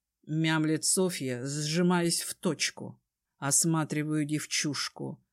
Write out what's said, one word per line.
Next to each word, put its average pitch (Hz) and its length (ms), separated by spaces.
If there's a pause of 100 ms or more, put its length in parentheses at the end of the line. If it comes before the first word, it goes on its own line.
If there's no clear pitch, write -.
(280)
мямлит 156 580
Софья, 135 600
сжимаясь 165 760
в - 140
точку. - 680 (360)
Осматриваю 151 880
девчушку. 143 1000 (120)